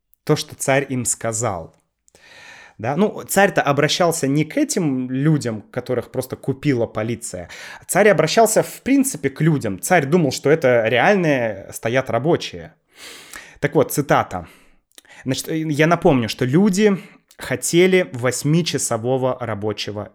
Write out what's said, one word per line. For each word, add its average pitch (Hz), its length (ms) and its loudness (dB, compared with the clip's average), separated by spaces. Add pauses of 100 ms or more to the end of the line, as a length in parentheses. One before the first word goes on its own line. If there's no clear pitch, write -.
(240)
То, 151 120 0
что - 180 -10
царь 135 340 0
им 127 160 -4
сказал. 110 720 -6 (1040)
Да? 127 180 -4
Ну, 202 320 -2
царь-то 190 340 2
обращался 147 640 0
не 147 180 0
к 156 120 -8
этим 143 540 -2
людям, 131 600 0
которых 123 400 -4
просто - 260 -6
купила 127 500 -2
полиция. 107 640 -8 (380)
Царь 202 220 4
обращался, 185 540 4
в - 200 -6
принципе, 269 460 0
к - 140 -4
людям. 117 380 0
Царь 170 260 2
думал, 147 260 2
что - 160 -2
это 127 380 4
реальные 127 840 2
стоят 123 380 -2
рабочие. 117 640 -2 (840)
Так - 140 -4
вот, 139 180 2
цитата. 120 540 -2 (800)
Значит, 135 260 -6
я 156 360 0
напомню, 160 420 2
что - 180 -2
люди 196 500 2 (400)
хотели 180 760 0
восьмичасового 127 1300 -2
рабочего 104 760 -8